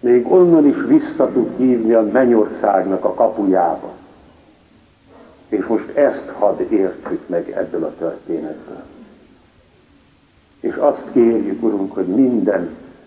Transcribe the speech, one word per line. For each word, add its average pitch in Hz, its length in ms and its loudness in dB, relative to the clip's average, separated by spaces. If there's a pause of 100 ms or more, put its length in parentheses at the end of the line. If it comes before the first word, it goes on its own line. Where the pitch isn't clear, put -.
Még 123 320 2
onnan 170 340 6
is - 200 2
vissza 139 460 2
tud - 240 -2
hívni 120 360 2
a 113 100 6
mennyországnak 104 1000 2
a 104 100 0
kapujába. 92 800 0 (1600)
És - 180 -4
most 113 280 -4
ezt - 340 0
hadd - 320 -2
értsük - 680 -4
meg 85 220 -6
ebből - 340 -6
a - 140 -8
történetből. - 840 -10 (1800)
És - 140 -6
azt - 380 -2
kérjük, 110 500 0
Urunk, 98 320 -4
hogy 92 120 -4
minden 101 680 0 (300)